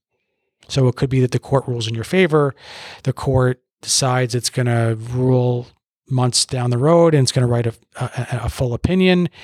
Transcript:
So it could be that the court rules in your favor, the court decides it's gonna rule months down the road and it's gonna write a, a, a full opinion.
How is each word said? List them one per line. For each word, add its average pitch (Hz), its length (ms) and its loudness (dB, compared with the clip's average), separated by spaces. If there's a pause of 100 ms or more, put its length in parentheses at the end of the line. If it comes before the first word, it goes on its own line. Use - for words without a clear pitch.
(680)
So 131 220 0
it - 80 -2
could 139 120 -2
be 131 120 2
that 127 100 0
the 123 80 0
court - 280 -2
rules 120 200 -6
in 113 80 -6
your 113 80 -6
favor, 156 500 2 (500)
the 131 100 -2
court 127 480 0 (180)
decides 127 540 -2
it's 120 160 -4
gonna 117 460 0
rule 123 720 0 (420)
months 127 360 0
down 123 260 -4
the 123 80 0
road 165 340 4
and 139 100 4
it's 120 80 0
gonna 123 160 2
write 120 200 0
a, 113 80 -6 (200)
a, 120 500 -6
a 117 40 -4
full 123 240 -4
opinion. 180 560 2 (140)